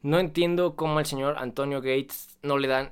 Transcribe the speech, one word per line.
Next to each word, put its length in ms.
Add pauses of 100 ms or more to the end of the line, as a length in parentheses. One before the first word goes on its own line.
No 160
entiendo 580
cómo 220
al 80
señor 320
Antonio 440
Gates 600
no 160
le 100
dan 240